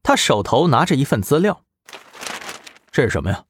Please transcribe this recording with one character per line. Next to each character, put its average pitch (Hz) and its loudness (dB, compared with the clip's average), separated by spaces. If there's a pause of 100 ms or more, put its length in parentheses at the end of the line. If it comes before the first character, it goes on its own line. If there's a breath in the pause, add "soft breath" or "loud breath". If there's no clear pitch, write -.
他 277 2
手 107 0
头 151 2
拿 139 4
着 156 0
一 131 2
份 117 0
资 147 0
料。 190 -2 (1200)
“这 143 0
是 104 0
什 80 -2
么 82 -4
呀？” - -4